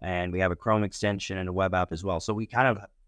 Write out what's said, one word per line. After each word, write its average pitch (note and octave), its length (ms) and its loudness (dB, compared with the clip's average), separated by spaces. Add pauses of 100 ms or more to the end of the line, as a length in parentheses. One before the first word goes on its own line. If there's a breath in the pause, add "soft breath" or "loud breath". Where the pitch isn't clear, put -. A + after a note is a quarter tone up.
And F2+ 320 -2
we F#2 80 0
have F#2 100 4
a F2 60 -2
Chrome G#2+ 280 2
extension G2 540 -2
and F#2 100 -4
a F2+ 40 -4
web F#2+ 200 0
app F2+ 200 2
as E2 100 -6
well. F#2 160 0
So G#2 160 -4
we A2 120 -4
kind B2+ 200 4
of G#2 180 0 (240)